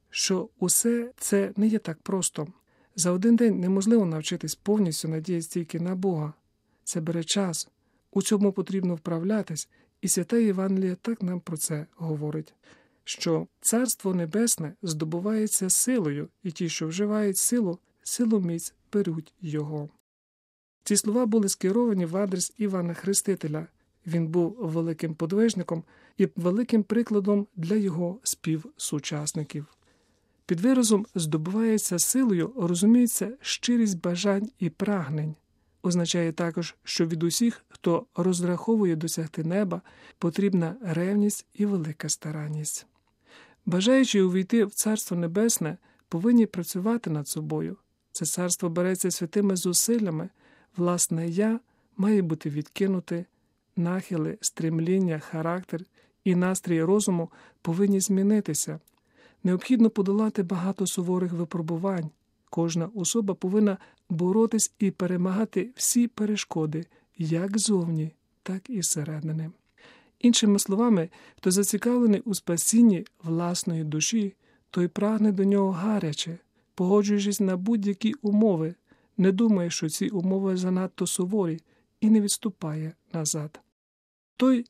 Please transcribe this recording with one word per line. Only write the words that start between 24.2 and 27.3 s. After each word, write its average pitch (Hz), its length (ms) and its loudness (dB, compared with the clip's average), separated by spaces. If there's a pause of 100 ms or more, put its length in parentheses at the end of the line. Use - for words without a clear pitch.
був 170 320 0
великим 165 540 -4
подвижником 180 680 -2 (340)
і 190 180 4
великим 202 460 2
прикладом 208 640 0 (100)